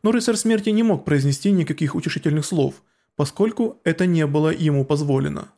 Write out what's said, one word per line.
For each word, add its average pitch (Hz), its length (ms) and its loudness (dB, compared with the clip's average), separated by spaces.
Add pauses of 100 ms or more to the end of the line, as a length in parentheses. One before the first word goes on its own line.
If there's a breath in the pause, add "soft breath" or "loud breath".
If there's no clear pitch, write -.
но 214 80 2
рыцарь 233 240 0
смерти 220 360 0
не 220 120 2
мог 202 220 0
произнести 143 460 2
никаких 156 440 0
утешительных 151 500 -2
слов, 139 380 -2 (320)
поскольку 220 720 -2
это 165 200 0
не 165 220 2
было 151 260 0
ему 143 300 0
позволено. 143 640 -2 (100)